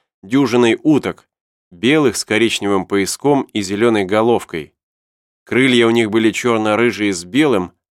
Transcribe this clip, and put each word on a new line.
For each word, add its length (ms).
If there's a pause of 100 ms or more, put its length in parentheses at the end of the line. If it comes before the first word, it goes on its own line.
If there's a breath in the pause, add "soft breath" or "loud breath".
(220)
дюжиной 600
уток, 440 (440)
белых 480
с 80
коричневым 600
пояском 580 (100)
и 80
зелёной 420
головкой. 680 (720)
Крылья 420
у 40
них 200
были 220
чёрно-рыжие 840
с 100
белым, 480 (200)